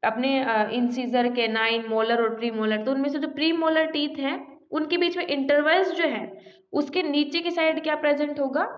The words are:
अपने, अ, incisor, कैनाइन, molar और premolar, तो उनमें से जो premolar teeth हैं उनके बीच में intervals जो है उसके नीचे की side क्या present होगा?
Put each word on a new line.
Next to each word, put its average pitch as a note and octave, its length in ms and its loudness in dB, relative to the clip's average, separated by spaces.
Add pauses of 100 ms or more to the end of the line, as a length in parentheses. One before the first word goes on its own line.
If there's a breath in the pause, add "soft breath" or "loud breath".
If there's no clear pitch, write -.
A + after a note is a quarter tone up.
अपने, B3+ 360 2
अ, A3 300 0
incisor, A#3+ 600 0
कैनाइन, A3+ 580 0
molar A3+ 320 2
और A3 140 0
premolar, A3 480 -2
तो C4 80 0
उनमें C4+ 180 0
से D4 100 -4
जो D#4 80 -2
premolar D#4+ 580 2
teeth D4+ 340 -4
हैं - 400 -6 (120)
उनके D#4 260 -2
बीच F4 200 0
में F4 80 -4
intervals D4 680 2
जो E4 120 -2
है A3+ 280 -2 (420 loud breath)
उसके D4 300 -2
नीचे D4 360 0
की E4+ 120 -4
side D#4+ 320 0
क्या D#4 120 0
present D4 440 0
होगा? C#4 380 -2